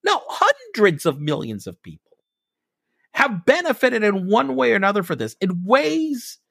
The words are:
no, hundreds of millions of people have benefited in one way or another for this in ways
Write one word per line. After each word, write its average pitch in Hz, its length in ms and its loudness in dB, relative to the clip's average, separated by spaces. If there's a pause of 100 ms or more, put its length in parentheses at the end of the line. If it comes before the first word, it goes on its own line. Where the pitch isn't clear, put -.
no, 403 240 0
hundreds 381 760 0
of 147 160 -2
millions 117 440 -6
of 90 160 -16
people - 360 -20 (960)
have 240 320 0
benefited 262 580 2
in 190 240 0
one 262 300 2
way 240 160 4
or - 20 6
another 196 280 2
for 170 120 -4
this 113 240 -8
in 180 240 -2
ways 294 760 0 (120)